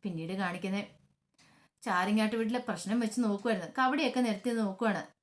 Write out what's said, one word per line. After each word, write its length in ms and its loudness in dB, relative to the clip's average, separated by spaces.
പിന്നീട് 320 -6
കാണിക്കുന്നേ 500 -2
ചാരിങ്ങാട്ട് 540 2
വീട്ടിലെ 240 0
പ്രശ്നം 400 -2
വെച്ച് 200 -2
നോക്കുവായിരുന്നു. 520 0
കവടിയൊക്കെ 480 2
നിരത്തി 300 0
നോക്കുവാണ് 520 0